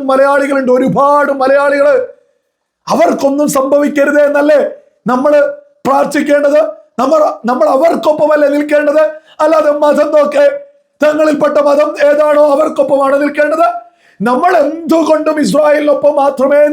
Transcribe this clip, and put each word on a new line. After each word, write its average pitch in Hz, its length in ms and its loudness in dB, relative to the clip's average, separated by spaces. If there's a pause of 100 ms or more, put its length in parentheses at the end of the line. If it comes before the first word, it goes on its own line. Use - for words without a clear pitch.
(100)
മലയാളികളുണ്ട്, 277 680 0
ഒരുപാട് 277 640 0
മലയാളികള്. 277 560 0 (960)
അവർക്കൊന്നും 285 640 0
സംഭവിക്കരുത് 285 720 0
എന്നല്ലേ 285 320 2 (520)
നമ്മള് 285 300 0 (460)
പ്രാർത്ഥിക്കേണ്ടത്? 285 720 0 (400)
നമ്മൾ, 294 200 0 (300)
നമ്മൾ 302 160 0 (100)
അവർക്കൊപ്പമല്ലേ 302 800 0
നിൽക്കേണ്ടത്? 294 480 0 (420)
അല്ലാതെ 311 280 2 (120)
മതം 294 320 2
നോക്കെ, 285 280 2 (600)
തങ്ങളിൽപ്പെട്ട 302 520 0 (120)
മതം 294 220 0 (180)
ഏതാണോ 294 360 2 (100)
അവർക്കൊപ്പമാണ് 277 680 0
നിൽക്കേണ്ടത്. 302 440 -2 (640)
നമ്മൾ 311 240 0 (100)
എന്തുകൊണ്ടും 311 840 -2
ഇസ്രായേലിനൊപ്പം 294 680 0 (100)
മാത്രമേ 277 380 0 (120)